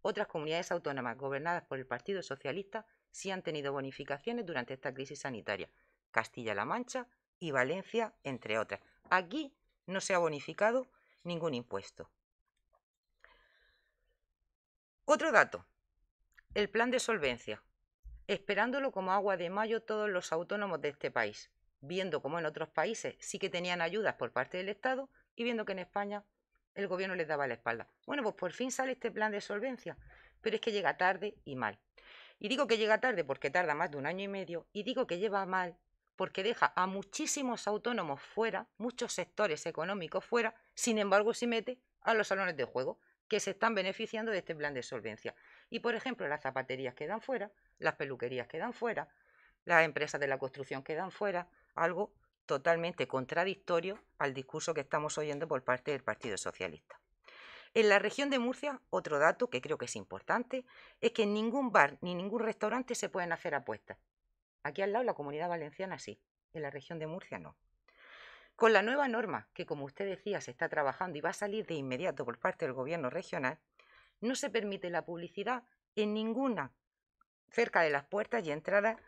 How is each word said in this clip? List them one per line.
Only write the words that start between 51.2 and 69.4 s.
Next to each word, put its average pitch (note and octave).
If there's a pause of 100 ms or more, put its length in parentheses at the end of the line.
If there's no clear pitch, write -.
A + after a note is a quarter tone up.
algo E3+ (320)
totalmente E3+
contradictorio E3+ (220)
al C#3
discurso D3+
que D3+
estamos D3+
oyendo D3+
por A#2
parte B2+
del C#3
Partido G#2+
Socialista. - (720)
En G#3+
la G3+
región G#3+
de C4+
Murcia, B3+ (100)
otro D#3+
dato E3+
que B2+
creo D3
que B2
es -
importante, E3+ (360)
es A3+
que A3+
en G#3
ningún A#3
bar D3+
ni F3+
ningún G3
restaurante A3+
se G#3
pueden F3
hacer E3
apuestas. A2 (640)
Aquí D3+
al G3
lado, A#3+
la G#3
Comunidad D3
Valenciana E3+
sí, G#2 (300)
en D#3+
la C#3+
región D3
de D#3
Murcia D#3+
no. D#2 (1000)
Con A3+
la G3+
nueva C4+
norma, G#3+